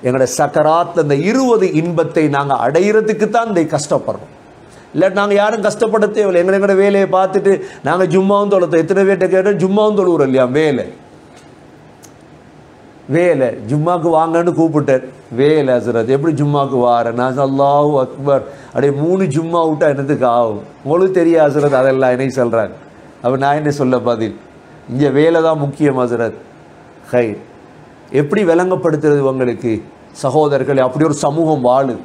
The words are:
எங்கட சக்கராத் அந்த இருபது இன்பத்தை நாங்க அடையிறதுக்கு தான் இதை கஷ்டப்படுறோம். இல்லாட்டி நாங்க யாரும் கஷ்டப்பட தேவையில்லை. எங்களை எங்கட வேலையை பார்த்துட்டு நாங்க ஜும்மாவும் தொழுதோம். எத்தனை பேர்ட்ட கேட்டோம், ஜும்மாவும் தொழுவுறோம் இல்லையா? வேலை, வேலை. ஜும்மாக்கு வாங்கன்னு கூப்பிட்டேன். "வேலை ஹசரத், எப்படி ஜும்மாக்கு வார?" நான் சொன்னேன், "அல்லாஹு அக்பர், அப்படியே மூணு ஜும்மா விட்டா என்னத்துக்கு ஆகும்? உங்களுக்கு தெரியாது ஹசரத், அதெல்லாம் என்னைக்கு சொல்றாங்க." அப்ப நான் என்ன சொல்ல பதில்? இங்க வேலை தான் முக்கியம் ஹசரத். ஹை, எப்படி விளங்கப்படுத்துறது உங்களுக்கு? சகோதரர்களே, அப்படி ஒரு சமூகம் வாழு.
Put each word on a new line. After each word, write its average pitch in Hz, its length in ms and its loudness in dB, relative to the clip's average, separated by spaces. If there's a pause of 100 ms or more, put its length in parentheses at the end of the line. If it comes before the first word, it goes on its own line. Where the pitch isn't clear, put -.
எங்கட 127 240 0 (100)
சக்கராத் 156 600 0
அந்த 147 160 2
இருபது 208 560 0
இன்பத்தை 160 560 0
நாங்க 139 260 0
அடையிறதுக்கு 202 760 0
தான் 233 200 -2
இதை 170 160 0
கஷ்டப்படுறோம். - 720 -6 (560)
இல்லாட்டி 185 160 2
நாங்க 202 220 0
யாரும் 208 280 0
கஷ்டப்பட 196 460 0
தேவையில்லை. 190 460 0
எங்களை 196 220 2
எங்கட 185 40 2
வேலையை 196 300 2
பார்த்துட்டு 190 520 0 (220)
நாங்க 175 220 0
ஜும்மாவும் 190 440 2
தொழுதோம். 175 280 2
எத்தனை 185 280 2
பேர்ட்ட 185 340 0
கேட்டோம், 196 180 0
ஜும்மாவும் 202 400 0
தொழுவுறோம் 175 240 2
இல்லையா? 131 240 2
வேலை, 131 400 0 (2250)
வேலை. 170 420 0
ஜும்மாக்கு 151 640 -2
வாங்கன்னு 165 400 0
கூப்பிட்டேன். 143 540 0 (240)
"வேலை 135 420 2
ஹசரத், 117 320 0
எப்படி 139 280 0
ஜும்மாக்கு 143 460 0
வார?" 120 320 2
நான் 123 220 -2
சொன்னேன், 135 260 -2
"அல்லாஹு 143 400 2
அக்பர், 135 440 -2 (240)
அப்படியே 139 240 0
மூணு 165 320 0
ஜும்மா 165 480 -2
விட்டா 156 160 0
என்னத்துக்கு 135 380 -2
ஆகும்? 117 360 0 (220)
உங்களுக்கு 175 300 0
தெரியாது 165 460 2
ஹசரத், 143 140 2
அதெல்லாம் 131 360 2
என்னைக்கு 123 40 2
சொல்றாங்க." 120 580 -2 (500)
அப்ப 127 160 -2
நான் 143 180 0
என்ன 151 160 -2
சொல்ல 131 280 0
பதில்? 110 400 -4 (500)
இங்க 135 200 0
வேலை 160 320 2
தான் 160 160 0
முக்கியம் 143 400 -2
ஹசரத். 117 360 -2 (800)
ஹை, 113 260 0 (720)
எப்படி 151 340 0
விளங்கப்படுத்துறது 165 760 0
உங்களுக்கு? 127 640 -2 (400)
சகோதரர்களே, 139 560 0
அப்படி 127 260 0
ஒரு 160 80 0
சமூகம் 151 480 -2
வாழு. 123 440 0